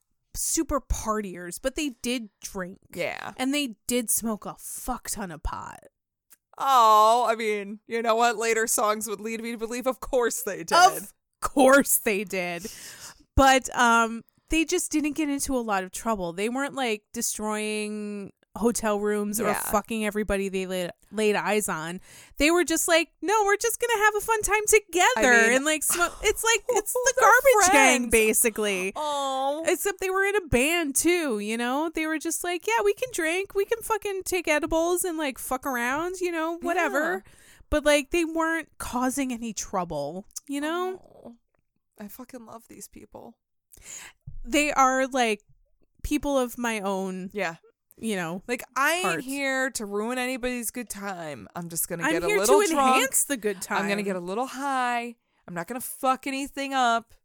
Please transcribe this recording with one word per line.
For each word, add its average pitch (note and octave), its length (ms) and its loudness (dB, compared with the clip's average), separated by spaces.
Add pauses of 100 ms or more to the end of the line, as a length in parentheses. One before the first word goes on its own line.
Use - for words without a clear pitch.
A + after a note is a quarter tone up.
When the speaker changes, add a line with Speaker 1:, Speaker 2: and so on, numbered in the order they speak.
(340)
Speaker 1:
super - 460 -2
partiers, F#3 840 -4
but C4+ 140 -2
they D4+ 140 -2 (120)
did A#3+ 280 -4 (120)
drink. F#3 380 -10 (160)
Speaker 2:
Yeah. D3+ 400 -6
Speaker 1:
And C4+ 180 -2
they C#4+ 220 -2 (120)
did A#3+ 220 -2
smoke A3 360 -2
a D#3+ 120 -10
fuck - 520 -10
ton F#3+ 220 -8
of D3 120 -14
pot. - 380 -8 (760)
Speaker 2:
Oh, A3+ 720 6
I A#3 60 2
mean, G#3+ 520 -4
you A#3 140 -4
know A3+ 140 2
what? A#3 220 4
Later A3+ 300 0
songs A3 400 0
would G3+ 140 -8
lead A3+ 200 -6
me A#3 100 -6
to A#3 60 -8
believe, A#3 280 -6
of C4 140 -2
course A#3+ 440 0
they E3+ 200 -6
did. - 140 -8
Speaker 1:
Of F4 360 6 (280)
course C4+ 560 6
they G#3+ 260 0
did. F3 420 -6 (680)
But, C4 420 6
um, A#3 460 2 (260)
they D#4+ 160 2
just F4 260 -2
didn't D4+ 260 0
get D4+ 120 -2
into C#4 280 -2
a - 20 -2
lot G#3 240 -2
of F#3 80 -12
trouble. F#3+ 420 -4
They G3 160 -2
weren't, C4+ 240 -4
like, B3 300 -4 (100)
destroying G#3+ 1160 -6 (260)
hotel G#3+ 420 0
rooms G#3 400 -2
or A3 100 -2
Speaker 2:
Yeah. - 120 0
Speaker 1:
fucking A3 440 0
everybody G3+ 440 -2
they F#3+ 160 -4
laid, F3+ 240 -4 (220)
laid G#3 240 2
eyes G3 340 0
on. E3 320 -6 (360)
They D4 120 4
were F4 140 4
just D#4+ 240 -2
like, E4 220 4 (120)
"No, G#4 240 2
we're G4+ 120 4
just A4+ 220 -2
gonna A#4 240 0
have G#4 120 4
a G4+ 60 -4
fun A4 200 0
time G#4 260 0
together F4+ 680 4
Speaker 2:
I A#3 140 8
mean, A#3 100 4
Speaker 1:
and, C#4 80 -2
like, D#4 180 0
smoke." F4 340 0
Speaker 2:
<laughs> - 60 -12
Speaker 1:
It's G#4 200 0
like, A4+ 260 2
it's G#4 220 -2
the B4+ 240 0
Speaker 2:
they're A4+ 140 6
Speaker 1:
Garbage A4+ 420 8
Gang, C4 300 6
Speaker 2:
friends. A#3 100 -4
Speaker 1:
basically. G#3+ 840 2
Speaker 2:
Oh. C#4+ 720 -2
Speaker 1:
Except F#4+ 340 0
they F#4+ 80 -2
were F#4+ 160 2
in G4+ 100 0
a G#4 120 0
band C#4+ 480 2
too, D#4 440 2
you G#3+ 180 -4
know? C4+ 360 -2
They D#4 140 -4
were D#4+ 100 -2
just - 260 -6
like, F4 240 -6
"Yeah, A4+ 160 0
we G4+ 120 2
can B4+ 180 -6
drink, F4 400 -4
we G4+ 120 0
can A#4 180 -4
fucking G4+ 420 -4
take F4+ 220 -4
edibles E4 580 0
and, E4 120 -6
like, D4 200 -4
fuck - 300 -6
around, C#4 520 -2
you F4+ 120 -2
know, E4 260 -4
whatever." E4+ 680 -2
Speaker 2:
Yeah. - 60 -20 (380)
Speaker 1:
But, D4 160 0
like, D4 240 4
they E4+ 160 0
weren't D#4+ 440 -2 (100)
causing B3+ 520 -2
any A#3 220 -8
trouble, F3 720 -6 (220)
you C#4 120 -4
know? F4+ 400 -4 (240)
Speaker 2:
Oh. A#3 120 -18 (640)
I G#3 80 -14
fucking A#3+ 400 -18
love A3+ 200 -18
these - 200 -18
people. - 480 -20 (1080)
Speaker 1:
They C#4+ 280 2
are, C4 360 4
like, A#3+ 360 0 (600)
people C#4+ 340 0
of B3 200 -2
my A3+ 220 -2
own F#3+ 540 -4
Speaker 2:
Yeah. F3 220 -4 (440)
Speaker 1:
You G#3+ 160 -4
know, F3+ 320 -6
Speaker 2:
Like, A#3+ 160 -6 (120)
I C#4+ 180 2
ain't F4+ 100 -2
Speaker 1:
part. E4 180 0
Speaker 2:
here C4+ 500 -2
to G#3+ 140 -8
ruin G#3+ 320 -4
anybody's B3 540 -4
good B3 180 -8
time. E3+ 640 -10
I'm E3+ 140 -10
just E3 180 -6
gonna E3+ 160 -6
Speaker 1:
I'm D4+ 100 2
Speaker 2:
get E3+ 100 -2
a E3+ 40 -2
Speaker 1:
here G#3 120 2
Speaker 2:
little A#3+ 220 6
Speaker 1:
to - 60 4
Speaker 2:
drunk. C4 280 4
Speaker 1:
enhance C4 300 2
the C#4 120 -2
good G3+ 200 -4 (120)
Speaker 2:
I'm G3 140 -2
gonna G3+ 140 0
Speaker 1:
time. G#3 60 -2
Speaker 2:
get G3 120 -4
a F3+ 60 -6
little G3+ 260 -4
high. B3 680 -4 (320)
I'm F3 60 -12
not E3+ 140 -6
gonna A#3+ 140 -8
fuck - 460 -2
anything C#4 460 -6
up. A#3 400 2 (100)